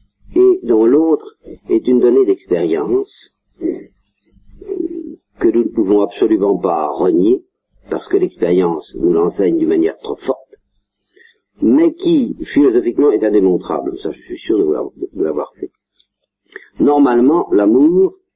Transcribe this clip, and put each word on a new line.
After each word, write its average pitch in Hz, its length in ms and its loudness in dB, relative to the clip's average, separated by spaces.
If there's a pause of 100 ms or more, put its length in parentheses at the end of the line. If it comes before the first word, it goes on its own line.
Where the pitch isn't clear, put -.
(360)
et 123 280 2
dont 113 220 2
l'autre 151 500 0 (340)
est 113 180 0
une 127 120 2
donnée 123 260 2
d'expérience, 85 1040 -4 (300)
euh, 320 60 -6 (1700)
que 120 100 2
nous 113 160 0
ne 110 40 -2
pouvons 104 320 0
absolument 101 560 0
pas 85 300 -2
renier, 87 560 0 (460)
parce 80 180 -8
que - 100 0
l'expérience 87 800 -2
nous 80 160 -2
l'enseigne 85 460 0
d'une 78 120 -2
manière 80 280 0
trop - 180 -10
forte, - 400 -10 (1040)
mais 147 320 2
qui, 147 420 -2 (180)
philosophiquement, 123 580 2
est 107 120 0
indémontrable. 90 760 0
Ça, 80 120 -8
je - 100 -18
suis - 180 -16
sûr 113 180 -2
de 95 60 0
l'avoir, 69 320 -4
de - 280 -8
l'avoir 73 360 -6
fait. - 120 -12 (1080)
Normalement, 139 720 2
l'amour, 147 640 2 (200)